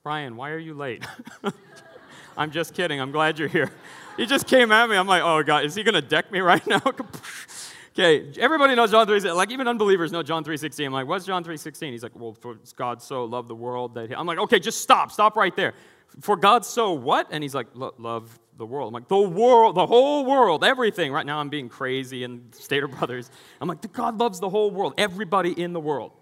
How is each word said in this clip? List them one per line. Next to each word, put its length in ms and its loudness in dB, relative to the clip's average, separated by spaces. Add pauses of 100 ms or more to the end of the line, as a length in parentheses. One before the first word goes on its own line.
Brian, 320 -8
why 160 -12
are 80 -8
you 160 -14
late? 300 -10 (640)
<laughs> 680 -20
I'm 140 -4
just 240 -6
kidding. 260 -4
I'm 120 -6
glad 260 0
you're 100 -4
here. 220 0 (460)
He 100 -4
just 220 0
came 240 6
at 180 6
me. 60 2
I'm 100 2
like, 160 4
"Oh, 220 4
God, 200 2
is 120 -6
he 80 -6
gonna 180 2
deck 300 0
me 80 -2
right 260 4
now?" 200 2
<laughs> 60 0 (1040)
Okay, 400 4
everybody 380 4
knows 160 4
John 120 6
three, 140 2 (140)
like, 180 0
even 160 -4
unbelievers 460 2
know 100 -4
John 220 -4
three 120 -6
sixteen. 300 -6
I'm 60 -6
like, 140 -4
"What's 200 -4
John 180 -4
three 120 -10
sixteen?" 360 -12
He's 100 -12
like, 120 -14
"Well, 200 -14
for 220 -16 (200)
God 260 -6
so 220 -8
loved 240 -8
the 60 -14
world 400 -8
that 140 -10
he," 60 -10
I'm 120 -8
like, 120 -4
"Okay, 200 2
just 220 -4
stop. 300 4
Stop 260 2
right 180 2
there. 200 -2 (460)
For 160 0
God 280 6
so 280 -2
what?" 380 0
And 120 -6
he's 120 -8
like, 200 -6
"Lo-, 240 -12
love 400 -10 (180)
the 80 -12
world." 240 -8
I'm 60 -12
like, 140 -14
"The 120 4
world, 540 6
the 120 4
whole 380 4
world, 380 4
everything." 500 0
Right 140 -4
now 140 -6
I'm 80 -6
being 200 -8
crazy 540 -6
and 320 -14
Stater 320 -2
Brothers. 440 -8 (300)
I'm 80 -6
like, 240 -12
"God 260 -4
loves 200 -2
the 100 -6
whole 220 0
world, 260 -4
everybody 640 -2
in 120 -6
the 80 -6
world. 420 -6